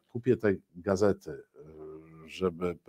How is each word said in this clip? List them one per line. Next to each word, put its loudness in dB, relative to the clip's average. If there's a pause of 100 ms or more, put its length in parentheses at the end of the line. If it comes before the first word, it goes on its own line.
kupię 0
te 2 (200)
gazety, 2
e, -10 (880)
żeby, -2 (100)